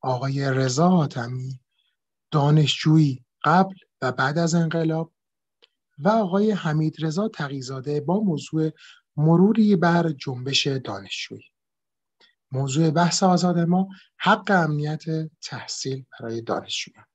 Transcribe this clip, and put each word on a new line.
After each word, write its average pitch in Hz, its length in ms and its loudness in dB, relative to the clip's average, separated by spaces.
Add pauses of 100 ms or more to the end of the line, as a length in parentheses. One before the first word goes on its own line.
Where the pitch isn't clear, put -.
آقای 135 500 -2
رضا 131 380 2
حاتمی، 131 720 -2 (720)
دانشجویی 151 920 2 (200)
قبل 190 300 4 (280)
و 127 100 -2
بعد 139 260 -2
از 165 160 0
انقلاب. 165 580 -2 (920)
و 165 60 2
آقای 214 420 2
حمیدرضا 156 800 -2
تقی‌زاده 135 720 -6
با 165 200 0
موضوع 156 500 -2 (460)
مروری 196 600 4
بر 170 360 2
جنبش 131 540 -4
دانشجویی. 113 800 -8 (1080)
موضوع 139 380 0
بحث 165 320 2
آزاد 180 360 4
ما 180 300 0 (300)
حق 196 320 2
امنیت 151 520 0 (400)
تحصیل - 680 -10
برای 117 300 -10
دانشجویان. - 640 -8 (100)